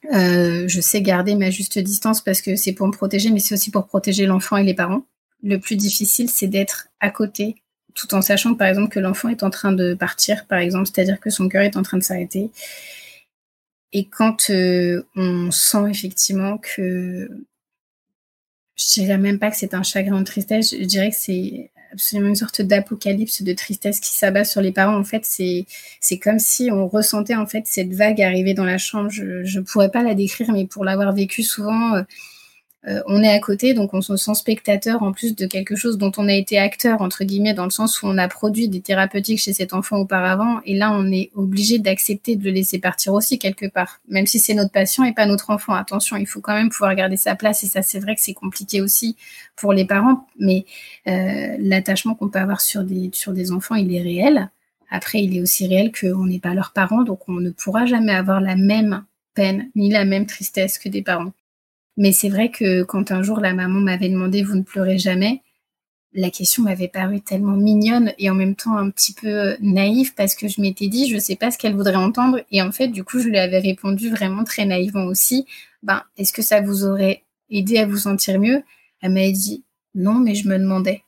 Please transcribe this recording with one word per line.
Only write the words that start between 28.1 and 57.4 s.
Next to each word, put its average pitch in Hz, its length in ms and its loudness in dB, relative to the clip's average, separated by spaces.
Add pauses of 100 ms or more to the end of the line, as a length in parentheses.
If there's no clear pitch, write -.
arriver 185 340 2
dans 190 100 0
la 185 140 0
chambre. 208 300 -4
Je, 196 340 -8
je 190 180 -4
pourrais 196 300 2
pas 233 120 0
la 226 120 2
décrire, 202 380 -2
mais 196 140 2
pour 196 180 -8
l'avoir 196 300 0
vécu 196 280 -2
souvent, 220 520 0
euh, 185 80 0 (840)
euh, 202 200 -4
on 202 180 4
est 220 40 10
à 208 120 8
côté, 214 340 2
donc 208 180 0
on 190 80 0
se 196 160 -2
sent 214 180 0
spectateur 220 680 0
en 196 100 0
plus 226 220 -4
de 196 120 -4
quelque 190 280 -4
chose 214 240 -2
dont 196 180 0
on 202 120 0
a 202 40 4
été 196 260 2
acteur, 208 440 2
entre 185 220 -2
guillemets, 202 280 0
dans 185 120 -2
le 185 60 -2
sens 220 300 -2
où 208 60 -6
on 190 120 0
a 180 100 2
produit 214 400 0
des 185 120 -2
thérapeutiques 196 600 0
chez 196 120 -2
cet 190 220 -4
enfant 190 240 -2
auparavant, 196 640 0
et 196 120 -2
là 214 160 2
on 196 180 2
est 190 240 0
obligé 202 460 0
d'accepter 202 560 -2
de 196 80 -4
le 196 80 0
laisser 190 260 0
partir 190 360 -2
aussi 220 260 0
quelque 196 260 -4
part, 185 420 -4
même 196 200 0
si 247 100 0
c'est 208 160 2
notre 202 160 2
patient 196 320 2
et 247 100 4
pas 220 140 2
notre 202 240 0
enfant. 208 240 -2
Attention, 196 420 -4
il 202 100 -2
faut - 140 -10
quand 208 140 -2
même 220 160 2
pouvoir 196 240 2
garder 190 220 0
sa 202 180 0
place, 214 300 0
et - 20 -2
ça 196 160 -2
c'est - 160 -2
vrai 202 160 -4
que - 80 -2
c'est 202 100 -4
compliqué 196 480 -6
aussi 214 360 0 (400)
pour 202 160 0
les 190 120 4
parents, 214 440 2 (100)
mais, 190 260 2 (440)
euh, 190 500 -2
l'attachement 196 560 0
qu'on 202 140 -4
peut 196 100 -2
avoir 190 220 -2
sur 202 240 -2
des, 185 280 -4
sur - 200 -6
des 180 180 -2
enfants, 190 240 -4
il 196 180 2
est 175 100 -2
réel. 190 480 2 (380)
Après, 190 320 -4
il 185 160 0
est 175 60 0
aussi 185 240 0
réel 190 240 2
qu'on 190 360 -2
n'est 180 120 0
pas 180 160 -4
leurs 190 180 -2
parents, 208 300 2
donc 202 260 -4
on 180 120 -4